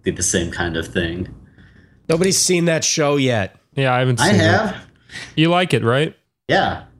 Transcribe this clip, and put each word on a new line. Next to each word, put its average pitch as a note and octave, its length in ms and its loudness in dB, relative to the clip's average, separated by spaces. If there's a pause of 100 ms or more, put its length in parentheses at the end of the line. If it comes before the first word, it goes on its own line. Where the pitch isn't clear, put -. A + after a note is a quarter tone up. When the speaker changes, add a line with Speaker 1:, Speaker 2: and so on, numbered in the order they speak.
Speaker 1:
Be - 100 -4
the D#2+ 120 -8
same F2 280 -2
kind E2+ 240 -6
of D#2+ 120 -6
thing. F2 460 -6 (760)
Speaker 2:
Nobody's E3+ 300 0
seen F3 260 0
that E3 180 0
show D3 340 0
yet. A#2+ 380 0 (200)
Speaker 3:
Yeah, C3+ 180 2
I B2 60 2
haven't B2+ 200 0
Speaker 1:
I E3+ 120 2
Speaker 3:
seen F#3+ 100 4
it. - 20 4
Speaker 1:
have. F#3+ 320 2 (600)
Speaker 3:
You D#3+ 140 4
like F3 260 0
it, A2 80 0
right? B2+ 320 0 (340)
Speaker 1:
Yeah, D#3 340 0 (160)